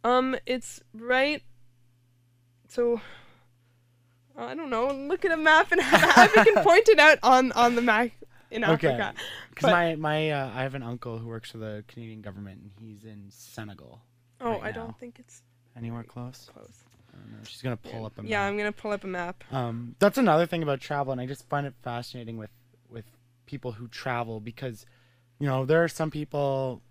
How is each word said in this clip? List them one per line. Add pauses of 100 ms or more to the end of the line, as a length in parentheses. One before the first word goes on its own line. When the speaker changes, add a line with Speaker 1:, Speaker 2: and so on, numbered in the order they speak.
Speaker 1:
Um,
it's (100)
right, (1300)
so, (1400)
I
don't
know,
look
at
a
map
and
have,
have
you
can
Speaker 2:
<laughs>
Speaker 1:
point
it
out
on,
on
the
map (400)
in
Speaker 2:
Okay.
Speaker 1:
Africa. (400)
Speaker 2:
'Cause
Speaker 1:
But
Speaker 2:
my,
my,
uh,
I
have
an
uncle
who
works
for
the
Canadian
government,
and (160)
he's
in
Senegal (380)
Speaker 1:
Oh,
Speaker 2:
right
Speaker 1:
I
Speaker 2:
now.
Speaker 1:
don't
think
it's (340)
Speaker 2:
Anywhere
close?
Speaker 1:
close. (300)
Speaker 2:
I
don't
know.
She's
gonna
pull
Speaker 1:
Yeah.
Speaker 2:
up
a
Speaker 1:
Yeah,
Speaker 2:
map.
Speaker 1:
I'm
gonna
pull
up
a
map.
Speaker 2:
Um,
that's
another
thing
about
travel,
and
I
just
find
it
fascinating
with, (400)
with (420)
people
who
travel
because, (540)
you
know,
there
are
some
people